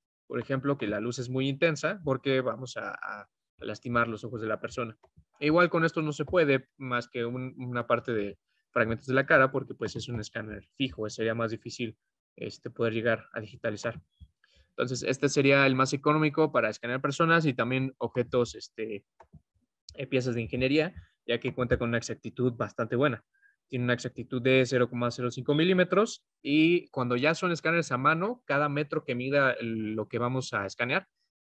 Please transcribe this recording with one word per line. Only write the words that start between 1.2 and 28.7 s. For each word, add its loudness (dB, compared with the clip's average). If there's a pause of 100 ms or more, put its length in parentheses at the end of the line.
muy -2
intensa, 0
porque 0
vamos -6
a, -8
a -12 (300)
lastimar -2
los -6
ojos -8
de -6
la -2
persona. -6 (440)
E 0
igual 6
con 2
esto 0
no -2
se -6
puede 2
más -4
que -4
un, -6
una -4
parte 0
de -4 (320)
fragmentos 0
de 2
la 4
cara, 6
porque, -4
pues, -6
es -8
un -4
escáner -10
fijo, -4
sería -2
más -2
difícil, -8 (400)
este, -12
poder -2
llegar 0
a -8
digitalizar. -6 (680)
Entonces, -4
este 0
sería 6
el 4
más 2
económico 2
para 2
escanear -4
personas 2
y 2
también 0
objetos, 0
este, -10 (880)
eh, -8
piezas 0
de -2
ingeniería, 0 (320)
ya 0
que -4
cuenta 0
con 0
una 2
exactitud -2
bastante -4
buena. 2 (420)
Tiene -4
una 4
exactitud -6
de 6
cero 2
coma -2
cero -4
cinco -2
milímetros 2 (180)
y 4
cuando 0
ya 2
son 0
escáneres 0
a 0
mano, 0
cada 0
metro -2